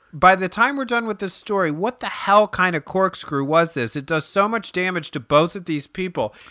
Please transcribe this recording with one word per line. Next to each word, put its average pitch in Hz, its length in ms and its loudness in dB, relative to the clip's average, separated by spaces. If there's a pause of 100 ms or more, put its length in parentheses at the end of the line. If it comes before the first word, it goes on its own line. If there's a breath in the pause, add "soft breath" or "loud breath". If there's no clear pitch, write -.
(120)
by 180 240 6
the 185 120 -2
time 254 280 0
we're 269 80 -4
done 233 220 -2
with 208 120 -6
this 190 160 -6
story, 190 380 -2
what 196 260 -4
the - 80 -8
hell 202 400 4
kind 180 300 0
of 143 80 -6
corkscrew 175 600 -2
was 160 300 2
this? 120 220 -2
It 139 100 -8
does 160 180 -2
so 196 240 0
much 226 220 -6
damage 180 400 -4
to 147 100 -6
both 151 360 2
of 180 80 -12
these 151 240 -4
people. 175 440 -4 (180 loud breath)